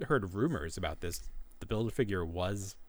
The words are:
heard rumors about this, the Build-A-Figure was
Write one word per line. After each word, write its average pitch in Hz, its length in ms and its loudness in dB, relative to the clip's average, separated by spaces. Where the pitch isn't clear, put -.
heard 98 260 4
rumors 98 440 2
about 78 240 -2
this, - 280 -4
the - 80 -8
Build-A-Figure 107 580 2
was 92 500 -2